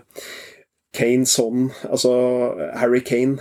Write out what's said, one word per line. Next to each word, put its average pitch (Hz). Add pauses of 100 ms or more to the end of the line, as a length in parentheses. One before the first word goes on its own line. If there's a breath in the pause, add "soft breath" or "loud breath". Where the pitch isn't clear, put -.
(920 loud breath)
Kane, 127
Son, 123 (140)
altså 127 (600)
Harry 123
Kane, 127